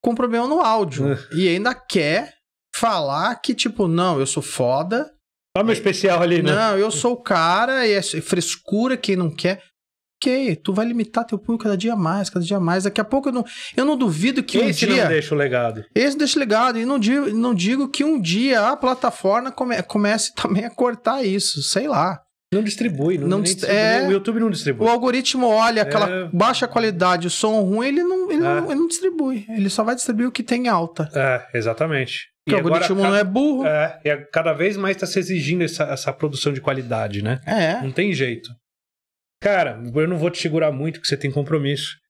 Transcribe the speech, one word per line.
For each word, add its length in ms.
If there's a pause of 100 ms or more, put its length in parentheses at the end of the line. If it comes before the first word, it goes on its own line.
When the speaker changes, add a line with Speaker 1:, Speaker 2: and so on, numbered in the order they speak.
Speaker 1:
com 100
problema 320
no 140
áudio. 520
Speaker 2:
É. 40 (160)
Speaker 1:
E 160
ainda 240
quer 600 (400)
falar 680
que, 140
tipo, 320
"Não, 320
eu 80
sou 160
foda." 680 (460)
Speaker 2:
Olha 80
meu 80
especial 480
ali, 220
né? 100
Speaker 1:
"Não, 240
eu 140
sou 220
o 80
cara", 680
e 60
é 80
frescura 960
quem 200
não 180
quer. 300 (580)
Ok, 360
tu 160
vai 120
limitar 400
teu 120
público 280
cada 120
dia 180
mais, 340
cada 160
dia 140
mais. 260
Daqui 160
a 40
pouco 240
eu 40
não, 120 (300)
eu 100
não 120
duvido 460
que 140
um 120
Speaker 2:
Esse 180
Speaker 1:
dia 160
Speaker 2:
não 60
deixa 260
o 20
legado. 560
Speaker 1:
Esse 240
deixa 200
o 20
legado. 400
E 60
não 120
digo, 340
não 220
digo 360
que 140
um 160
dia 500
a 80
plataforma 720
come-, 320
comece 500
também 320
a 40
cortar 540
isso. 380
Sei 260
lá. 340 (320)
Speaker 2:
Não 100
distribui, 540
não, 100
Speaker 1:
Não 120
Speaker 2:
nem 40
Speaker 1:
dist-, 160
Speaker 2:
distribui, 180
Speaker 1:
é, 300
Speaker 2:
o 40
YouTube 280
não 100
distribui. 380
Speaker 1:
o 20
algoritmo 580
olha 340
aquela 280
Speaker 2:
É. 240
Speaker 1:
baixa 340
qualidade, 600
o 20
som 320
ruim, 280
ele 140
não, 280
ele 140
Speaker 2:
É. 160
Speaker 1:
não, 100
ele 80
não 80
distribui. 640
Ele 200
só 140
vai 120
distribuir 340
o 20
que 120
tem 200
em 60
alta. 440
Speaker 2:
É, 440
exatamente. 720 (160)
Speaker 1:
Porque 60
Speaker 2:
E 40
Speaker 1:
o 40
Speaker 2:
agora 160 (100)
Speaker 1:
algoritmo 160
Speaker 2:
ca-, 80
Speaker 1:
não 60
é 80
burro. 440
Speaker 2:
é, 380
e 40
a, 180
cada 260
vez 240
mais 180
tá 100
se 140
exigindo 440
essa, 200
essa 300
produção 400
de 80
qualidade, 600
né? 240
Speaker 1:
É. 360
Speaker 2:
Não 100
tem 220
jeito. 360 (920)
Cara, 360 (140)
eu 140
não 100
vou 140
te 100
segurar 300
muito, 300
que 60
você 100
tem 120
compromisso. 680 (120)